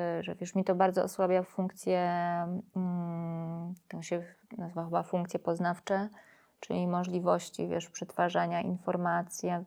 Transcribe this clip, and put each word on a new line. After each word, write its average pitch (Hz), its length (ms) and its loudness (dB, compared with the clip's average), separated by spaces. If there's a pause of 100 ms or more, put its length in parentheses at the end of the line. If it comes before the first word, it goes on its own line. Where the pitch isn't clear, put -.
(220)
że, 175 140 -6
wiesz, 180 200 -6
mi 190 80 4
to 190 120 4
bardzo 185 280 4
osłabia 185 400 2
funkcje, 185 580 0 (760)
mm, 170 960 -2 (140)
to 170 140 -10
się 175 220 -2 (340)
nazywa 175 280 -6
chyba 170 180 0
funkcje 175 360 -2
poznawcze, 180 720 0 (500)
czyli 180 280 0
możliwości, 175 800 0
wiesz, 170 220 -4
przetwarzania 175 720 0
informacji. 180 880 -2
Ja 175 180 -2